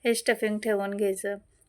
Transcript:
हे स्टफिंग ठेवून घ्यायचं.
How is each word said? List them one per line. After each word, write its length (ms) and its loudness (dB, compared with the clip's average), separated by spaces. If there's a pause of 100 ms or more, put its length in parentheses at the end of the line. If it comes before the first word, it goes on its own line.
हे 100 4
स्टफिंग 440 0
ठेवून 360 0
घ्यायचं. 400 0 (340)